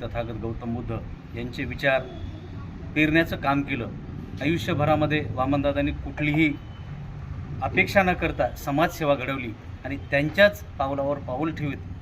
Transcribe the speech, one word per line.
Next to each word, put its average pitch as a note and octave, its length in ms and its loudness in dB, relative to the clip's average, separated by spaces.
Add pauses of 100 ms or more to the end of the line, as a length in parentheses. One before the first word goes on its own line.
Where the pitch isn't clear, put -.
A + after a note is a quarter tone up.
तथागत A2+ 400 -6
गौतम A#2 320 -4
बुद्ध A#2 180 -4 (440)
यांचे A#2+ 280 -6
विचार C3 360 2 (920)
पेरण्याचं D#3 420 4
काम C#3 260 2
केलं, B2+ 260 -4 (540)
आयुष्यभरामध्ये D3+ 880 2
वामनदादांनी C#3 600 2
कुठलीही D3 640 2 (1080)
अपेक्षा F#3+ 400 4
न F3+ 100 6
करता D3 440 0
समाजसेवा C#3+ 580 2
घडवली B2+ 360 -4 (340)
आणि C#3 120 -4
त्यांच्याच D3+ 640 4
पावलावर C#3 580 -2
पाऊल C#3+ 360 -4
ठेवत C#3+ 220 -4 (260)